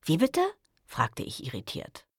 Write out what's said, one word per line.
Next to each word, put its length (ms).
Wie 140
bitte?, 240
fragte 380
ich 200
irritiert. 640